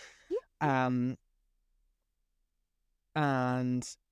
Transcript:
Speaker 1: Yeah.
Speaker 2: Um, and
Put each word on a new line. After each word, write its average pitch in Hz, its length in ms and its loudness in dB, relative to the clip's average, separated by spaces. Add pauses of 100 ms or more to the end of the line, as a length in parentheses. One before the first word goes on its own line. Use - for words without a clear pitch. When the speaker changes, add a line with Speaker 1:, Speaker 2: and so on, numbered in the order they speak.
(300)
Speaker 1:
Yeah. 147 560 0
Speaker 2:
Um, 127 320 0 (2000)
and 127 720 0 (260)